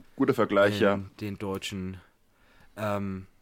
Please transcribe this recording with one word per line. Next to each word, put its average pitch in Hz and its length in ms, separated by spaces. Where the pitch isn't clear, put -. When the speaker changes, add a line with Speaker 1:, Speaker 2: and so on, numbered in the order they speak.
Speaker 1:
Guter 135 180
Vergleich, 104 440
Speaker 2:
in 107 60
Speaker 1:
ja. 98 160
Speaker 2:
den 101 180
deutschen, 95 600
ähm, 101 480